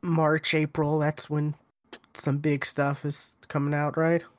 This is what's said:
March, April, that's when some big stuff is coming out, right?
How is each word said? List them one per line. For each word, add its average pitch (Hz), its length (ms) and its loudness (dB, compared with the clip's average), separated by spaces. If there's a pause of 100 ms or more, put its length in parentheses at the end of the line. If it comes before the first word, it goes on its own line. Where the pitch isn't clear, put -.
March, 160 520 2
April, 156 440 2
that's 151 320 -2
when 151 260 0 (580)
some 143 240 -2
big 147 280 0
stuff 139 380 -2
is - 320 -8 (140)
coming 147 240 0
out, 147 240 0
right? 165 260 2 (160)